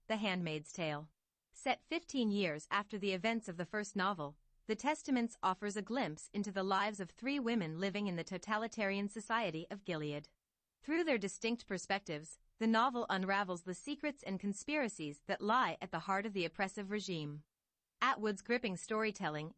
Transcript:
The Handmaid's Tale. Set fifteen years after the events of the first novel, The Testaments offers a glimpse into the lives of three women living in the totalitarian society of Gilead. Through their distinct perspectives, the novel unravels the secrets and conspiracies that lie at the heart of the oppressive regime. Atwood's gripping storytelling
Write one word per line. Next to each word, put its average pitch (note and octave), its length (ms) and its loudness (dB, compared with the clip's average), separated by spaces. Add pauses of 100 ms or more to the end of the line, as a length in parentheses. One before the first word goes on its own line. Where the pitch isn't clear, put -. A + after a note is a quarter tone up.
The A3 100 0
Handmaid's F3 540 0
Tale. D#3 360 -2 (480)
Set - 320 0
fifteen C4 440 2
years F3 400 2
after G3+ 260 0
the F#3+ 140 0
events A3 360 0
of E3+ 100 -6
the F3 80 0
first G#3 300 -4
novel, F3+ 400 0 (300)
The A3 100 0
Testaments B3+ 680 2
offers G#3 340 2
a G3+ 60 -2
glimpse G3 500 -2
into G3+ 180 0
the F#3+ 120 0
lives G3 360 2
of F#3 120 -6
three C#4 280 -2
women G3+ 400 0
living G3 280 0
in F3+ 80 0
the E3+ 80 -2
totalitarian G3+ 840 -2
society G3+ 640 -2
of G3 160 -8
Gilead. D3+ 440 -4 (540)
Through E4 200 2
their C#4 160 4
distinct A3+ 480 -2
perspectives, F3 720 -4 (200)
the A3 60 2
novel A#3 420 4
unravels F#3+ 540 2
the F3+ 140 -4
secrets D4 500 -6
and F#3+ 140 -2
conspiracies G3+ 880 -2
that G3 140 0
lie G#3+ 380 4
at F#3 120 -8
the E3+ 80 -2
heart G3 260 0
of G#3+ 80 -4
the F3+ 120 2
oppressive F#3+ 440 -2
regime. D#3+ 540 -4 (580)
Atwood's G#3+ 400 2
gripping A#3 340 0
storytelling F#3+ 840 -2